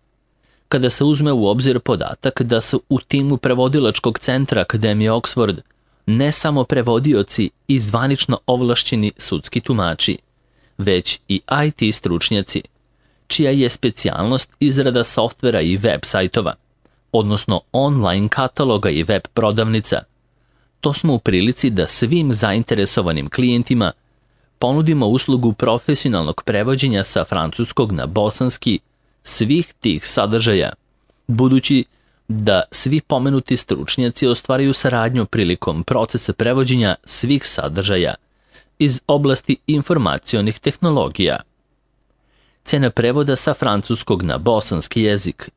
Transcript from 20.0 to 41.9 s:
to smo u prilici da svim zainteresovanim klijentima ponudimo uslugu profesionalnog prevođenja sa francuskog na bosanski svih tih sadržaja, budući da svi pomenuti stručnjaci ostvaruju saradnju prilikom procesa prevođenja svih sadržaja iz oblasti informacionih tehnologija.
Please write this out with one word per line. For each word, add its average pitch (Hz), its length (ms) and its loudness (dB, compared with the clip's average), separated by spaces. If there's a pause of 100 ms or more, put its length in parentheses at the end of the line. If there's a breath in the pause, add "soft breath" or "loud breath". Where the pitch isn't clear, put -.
to 143 140 0
smo 151 200 0
u 117 40 2
prilici 110 520 0
da 90 160 0
svim 139 480 0
zainteresovanim 98 960 -2
klijentima 120 640 0 (640)
ponudimo 147 480 2
uslugu 123 460 2
profesionalnog 113 920 -2
prevođenja 117 600 0
sa 85 200 -2
francuskog 101 680 -2
na 69 140 -4
bosanski 107 720 -2 (440)
svih 143 580 -2
tih 87 260 -2
sadržaja, 107 640 0 (540)
budući 127 580 2 (440)
da 104 420 2
svi 147 300 0
pomenuti 131 560 0
stručnjaci 120 680 -2
ostvaruju 131 480 0
saradnju 120 520 0
prilikom 87 580 -2
procesa 113 480 -2
prevođenja 123 600 2 (100)
svih 135 420 -2
sadržaja 87 680 -2 (640 soft breath)
iz 135 280 0
oblasti 143 500 2 (100)
informacionih 110 920 0
tehnologija. 101 840 0 (1200)